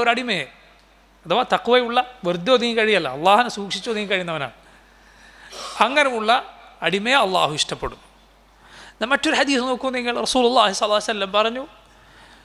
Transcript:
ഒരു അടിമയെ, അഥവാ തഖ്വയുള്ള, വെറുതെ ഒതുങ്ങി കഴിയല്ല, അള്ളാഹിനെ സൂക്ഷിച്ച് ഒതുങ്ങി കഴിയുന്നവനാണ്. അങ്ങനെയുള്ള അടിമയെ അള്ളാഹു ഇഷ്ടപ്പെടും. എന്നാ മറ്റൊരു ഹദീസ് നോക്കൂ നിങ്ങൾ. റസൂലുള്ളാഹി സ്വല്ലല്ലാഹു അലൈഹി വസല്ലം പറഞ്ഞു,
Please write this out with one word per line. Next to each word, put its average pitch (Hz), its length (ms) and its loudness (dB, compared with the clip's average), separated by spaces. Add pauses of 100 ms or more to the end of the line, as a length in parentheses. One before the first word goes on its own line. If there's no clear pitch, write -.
ഒരു 240 120 2
അടിമയെ, 220 320 -4 (800)
അഥവാ 196 160 0 (100)
തഖ്വയുള്ള, 240 460 2 (260)
വെറുതെ 175 320 -2
ഒതുങ്ങി 233 220 -2
കഴിയല്ല, 202 300 2
അള്ളാഹിനെ 196 500 4
സൂക്ഷിച്ച് 196 320 -8
ഒതുങ്ങി 208 200 -6
കഴിയുന്നവനാണ്. 170 460 -4 (1200)
അങ്ങനെയുള്ള 240 500 2 (520)
അടിമയെ 202 440 0
അള്ളാഹു 165 340 0
ഇഷ്ടപ്പെടും. - 400 -8 (920)
എന്നാ - 200 -6
മറ്റൊരു 277 240 2
ഹദീസ് 262 320 2
നോക്കൂ 262 220 -4
നിങ്ങൾ. 240 240 -4 (120)
റസൂലുള്ളാഹി 240 460 4
സ്വല്ലല്ലാഹു 208 300 0
അലൈഹി 233 100 -4
വസല്ലം 196 260 -4
പറഞ്ഞു, 233 260 -2 (800)